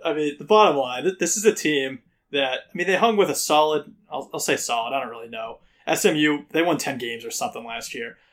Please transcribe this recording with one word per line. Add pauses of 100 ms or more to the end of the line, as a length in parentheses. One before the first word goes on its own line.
I
mean,
the
bottom
line,
th-,
this
is
a
team (320)
that, (120)
I
mean,
they
hung
with
a
solid, (180)
I'll,
I'll
say
solid,
I
don't
really
know. (280)
S
M
U,
they
won
ten
games
or
something
last
year. (160)